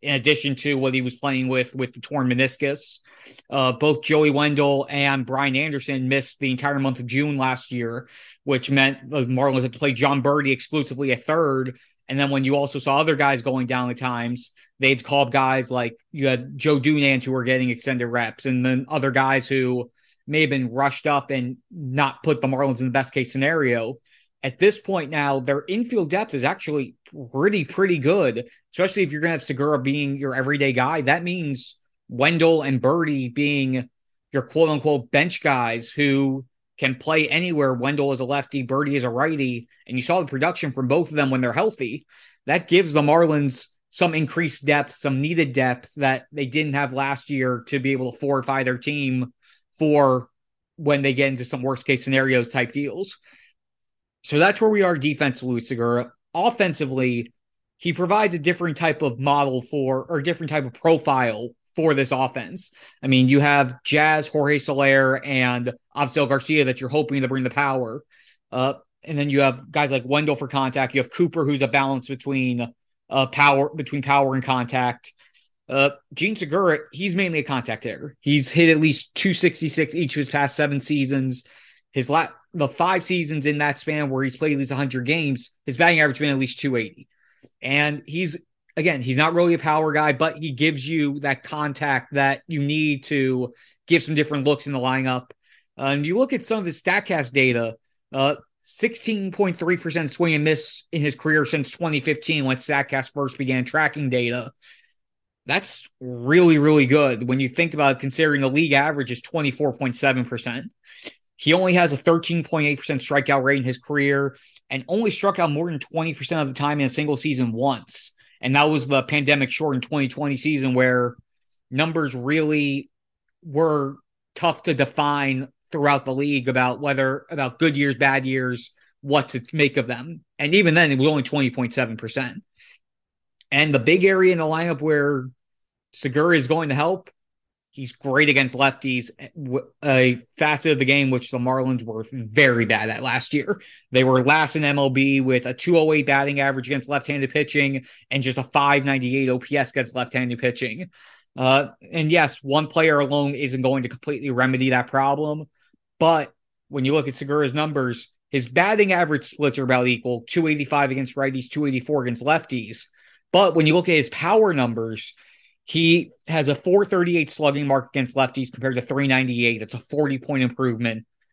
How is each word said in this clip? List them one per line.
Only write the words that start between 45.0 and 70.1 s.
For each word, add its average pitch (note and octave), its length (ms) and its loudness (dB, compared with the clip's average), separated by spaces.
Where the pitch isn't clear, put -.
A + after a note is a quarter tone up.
needed D#3 320 0
depth B2+ 420 0
that C3 360 0
they C#3+ 140 -6
didn't D3 280 -2
have C#3 200 -2
last C3+ 380 -4
year B2+ 380 -2
to C#3 100 -2
be C3+ 140 0
able B2+ 180 -4
to - 80 -16
fortify C3+ 420 -2
their B2+ 160 -2
team C3 560 -4
for C#3+ 480 4
when C#3+ 260 0
they C#3 140 0
get C3+ 140 2
into B2 160 -6
some B2+ 180 -8
worst C3 220 -6
case C3 180 0
scenario C3 400 2
type A#2+ 280 -4
deals. C#3 460 -8
So D3 140 -2
that's G3 240 2
where A3 80 4
we G#3 140 2
are F3 140 2
defensively C3+ 580 -2
with A#2 100 -4
Segura. A#2 460 -2
Offensively, C3+ 1000 -2
he E3+ 160 -4
provides F#3 420 2
a D#3+ 40 -4
different E3+ 380 -2
type D#3 240 0
of B2+ 180 -2
model C#3 440 2
for, C3+ 400 -2
or E3 140 -4
a C#3 60 -4
different E3 260 -4
type D3+ 160 -2
of B2 80 -10
profile B2+ 760 2
for D#3+ 180 2
this C3+ 180 0
offense. B2+ 600 -4
I - 40 -4
mean, B2+ 220 6
you C#3 100 6
have C#3 440 2
Jazz, D3+ 440 2
Jorge D3 300 0
Soler, C3+ 640 2
and B2 480 0
Avisail C#3+ 320 0
Garcia C#3 380 2
that B2+ 160 -2
you're B2+ 80 -6
hoping C#3+ 320 -2
to C3 60 0
bring C3 160 -4
the B2 80 -2
power. C3 500 -2
Uh, C3 220 0
and D#3 120 -8
then C#3+ 140 -2
you C#3 120 2
have C3+ 300 0
guys D3 200 0
like C3 120 0
Wendle D3 320 0